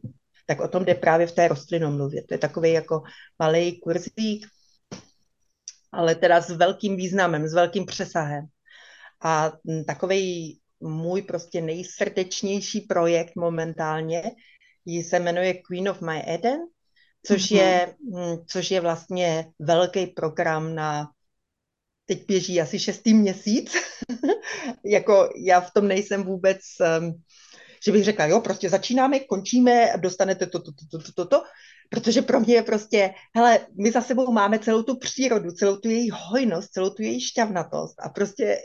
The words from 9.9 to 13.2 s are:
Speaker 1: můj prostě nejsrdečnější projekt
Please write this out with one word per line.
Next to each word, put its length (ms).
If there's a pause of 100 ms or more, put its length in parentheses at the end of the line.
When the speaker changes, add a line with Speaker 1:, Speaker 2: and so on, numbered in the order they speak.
Speaker 1:
můj 420
prostě 400
nejsrdečnější 1200
projekt 540